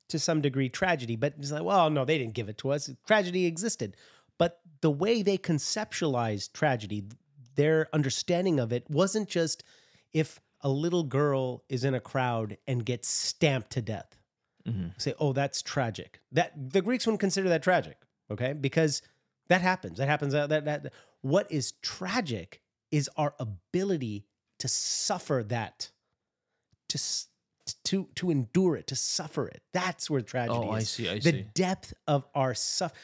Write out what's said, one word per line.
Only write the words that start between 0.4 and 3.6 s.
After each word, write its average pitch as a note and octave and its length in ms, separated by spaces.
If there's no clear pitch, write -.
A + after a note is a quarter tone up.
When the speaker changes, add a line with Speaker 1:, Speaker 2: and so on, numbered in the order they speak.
Speaker 1:
degree, C3+ 280
tragedy, B2 480
but C#3 200
it's C#3+ 140
like, D3+ 120
well, F3 260
no, C#3+ 160
they D#3 120
didn't A#2 160
give G#2+ 140
it G#2+ 120
to C3+ 120
us. C#3+ 180
Tragedy F#3 400
existed. D#3+ 520